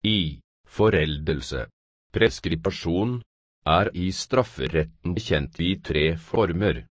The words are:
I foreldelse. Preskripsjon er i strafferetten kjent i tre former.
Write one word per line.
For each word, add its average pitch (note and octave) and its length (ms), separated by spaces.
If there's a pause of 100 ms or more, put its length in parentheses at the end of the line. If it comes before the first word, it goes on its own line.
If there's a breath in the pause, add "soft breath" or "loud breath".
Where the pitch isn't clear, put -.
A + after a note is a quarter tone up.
I F#2 360 (280)
foreldelse. D2+ 960 (480)
Preskripsjon F#2+ 1040 (480)
er E2+ 300
i F#2 160
strafferetten E2 1040
kjent D2 440
i F2 200
tre D2+ 260 (120)
former. F2+ 680 (120)